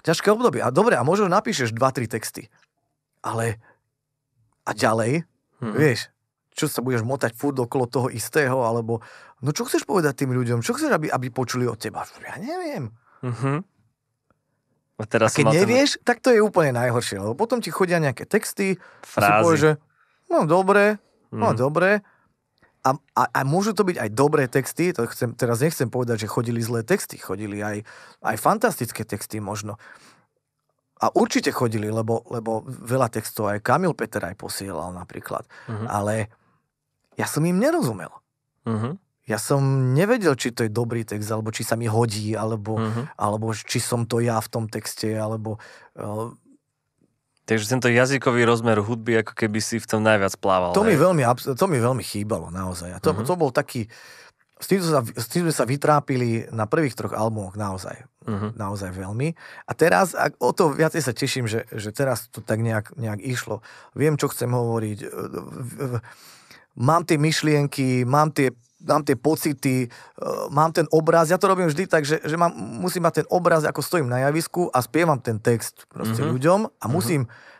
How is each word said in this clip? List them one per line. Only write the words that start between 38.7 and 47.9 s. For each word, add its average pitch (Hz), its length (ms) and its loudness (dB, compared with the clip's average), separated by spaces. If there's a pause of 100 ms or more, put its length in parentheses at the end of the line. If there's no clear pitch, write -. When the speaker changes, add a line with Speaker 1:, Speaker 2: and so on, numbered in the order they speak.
Speaker 1:
Ja 107 120 -4
som 139 240 0 (320)
nevedel, 190 400 2
či 123 160 -2
to 117 160 -2
je 107 80 -2
dobrý 117 320 -2
text, 104 240 -8
alebo 110 220 -4
či - 100 -8
sa 113 160 -2
mi 117 80 -4
hodí, 110 480 0
alebo, 110 480 -4
Speaker 2:
Mhm. 113 340 -4
Speaker 1:
alebo 107 380 -2
či - 240 -6
som 120 260 -2
to 117 160 -2
ja 117 220 0
v - 80 -8
tom 117 180 -4
texte, 107 460 -6
alebo, 110 480 -6 (320)
eh, 107 380 -8 (1120)
Speaker 2:
Takže 110 220 0
tento 123 220 2
jazykový 123 560 4